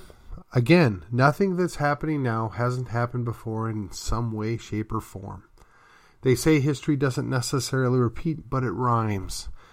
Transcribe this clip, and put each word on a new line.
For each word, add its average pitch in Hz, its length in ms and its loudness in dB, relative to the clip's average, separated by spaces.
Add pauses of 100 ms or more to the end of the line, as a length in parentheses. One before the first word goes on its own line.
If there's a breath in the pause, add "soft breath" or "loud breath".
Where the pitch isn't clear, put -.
(540 soft breath)
again, 123 580 6
nothing 147 440 4
that's 175 200 0
happening 147 480 0
now 113 260 0
hasn't 123 400 -2
happened 120 360 -2
before 113 440 -4
in 107 220 -6
some 117 400 -2
way, 110 260 -2
shape, 107 340 -6
or 110 100 -2
form. 101 420 -12 (800 soft breath)
They 131 140 4
say 156 240 4
history 147 360 0
doesn't 131 340 0
necessarily 127 720 0
repeat, 123 500 -2
but 131 140 -2
it 113 80 0
rhymes. 110 800 0 (240 soft breath)